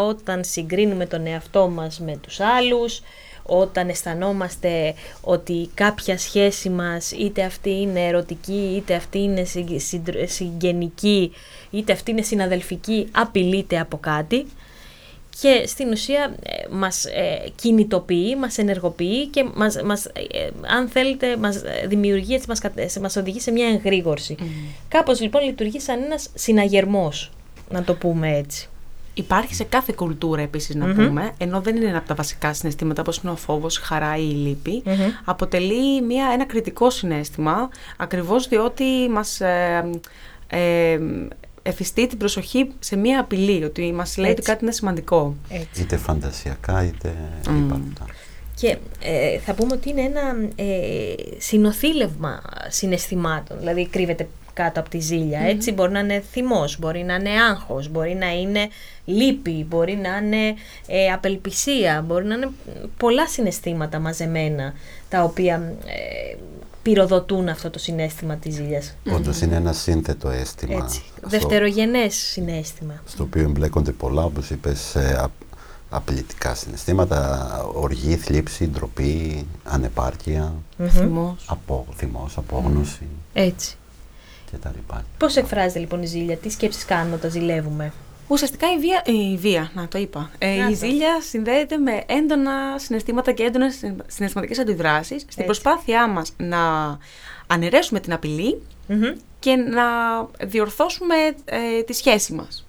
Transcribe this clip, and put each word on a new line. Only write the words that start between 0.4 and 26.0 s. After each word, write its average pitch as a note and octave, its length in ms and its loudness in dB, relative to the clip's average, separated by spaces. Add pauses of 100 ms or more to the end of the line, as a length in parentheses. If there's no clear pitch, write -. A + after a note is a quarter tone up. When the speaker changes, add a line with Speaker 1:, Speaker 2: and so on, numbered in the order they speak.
Speaker 1:
συγκρίνουμε F#3 600 0
τον E3 200 -4
εαυτό E3 420 2
μας D#3+ 320 -4
με D#3 220 -6
τους - 180 -14
άλλους, A#3+ 640 2 (420)
όταν F#3 460 2
αισθανόμαστε F3 1040 -2 (280)
ότι E3+ 520 0
κάποια G3+ 440 0
σχέση G3+ 520 2
μας, F3 420 -2
είτε G3+ 320 -2
αυτή F#3+ 260 -4
είναι F#3+ 380 0
ερωτική, F3 680 -2
είτε G3 180 -2
αυτή F3 240 -4
είναι G3 240 2
συγκ-, F3 360 -4
συντρ-, E3+ 480 -4
συγγενική, F3 1040 0 (380)
είτε G#3+ 240 0
αυτή F#3 180 -2
είναι A3 100 0
συναδελφική, F#3+ 880 0
απειλείται F#3+ 680 2
από D#3+ 180 -4
κάτι. D#3 480 -2 (960)
Και C4+ 260 8
στην B3+ 240 -2
ουσία, C#4 520 0
ε, G1+ 80 -8 (240)
μας, F#3+ 300 -2
ε, - 500 -2
κινητοποιεί, G#3 840 4
μας B3+ 180 -2
ενεργοποιεί G3 680 0
και C#4 180 2 (100)
μας, G#3+ 300 2
μας, G#3 200 0
ε, - 60 -12 (680)
αν B3+ 100 0
θέλετε, C4 500 2
μας, G#3 180 0
ε, - 320 -4
δημιουργεί G3+ 460 4
έτσι, C4 160 0
μας A3+ 100 -2
κα-, G3+ 120 -4 (140)
σε-, F3+ 140 -4
μας G3 160 -4
οδηγεί F#3+ 240 -2
σε A#3+ 120 -2
μια A#3 160 4
εγρήγορση. F#3 720 2
Speaker 2:
Μμμ. E3+ 80 -6 (400)
Speaker 1:
Κάπως, C4 340 4
λοιπόν, A3+ 220 2
λειτουργεί C4 360 -2
σαν B3+ 240 -2